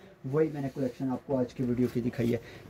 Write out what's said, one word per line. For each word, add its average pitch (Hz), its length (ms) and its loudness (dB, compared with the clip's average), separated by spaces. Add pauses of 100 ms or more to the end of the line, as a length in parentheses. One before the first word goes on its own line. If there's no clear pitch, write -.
(260)
वही 151 220 4
मैंने 143 220 -4
collection 131 400 -2
आपको 131 260 -2
आज 123 160 0
की 131 120 -2
video 120 240 4
की 120 120 0
दिखाई 117 300 0
है। 117 100 2 (300)